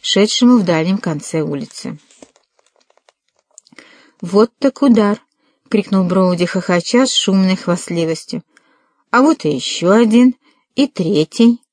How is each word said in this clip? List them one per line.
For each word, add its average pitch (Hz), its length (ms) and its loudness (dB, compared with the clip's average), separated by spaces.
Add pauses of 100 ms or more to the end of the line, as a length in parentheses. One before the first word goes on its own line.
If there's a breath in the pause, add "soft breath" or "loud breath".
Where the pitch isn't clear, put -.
шедшему 240 580 2
в 202 60 0
дальнем 175 340 -2
конце 156 440 -6
улицы. 147 560 -10 (2250 soft breath)
"Вот 202 380 0
так - 240 -2
удар!" — 214 380 2 (480)
крикнул 190 360 0
Броуди, 180 420 0
хохоча 185 600 0
с 254 60 -4
шумной 190 440 0
хвастливостью. 170 880 -6 (680)
"А 240 120 2
вот 302 220 0
и 151 60 0
ещё 175 400 -4
один, 233 460 4 (400)
и 285 100 2
третий!" 185 760 0 (120)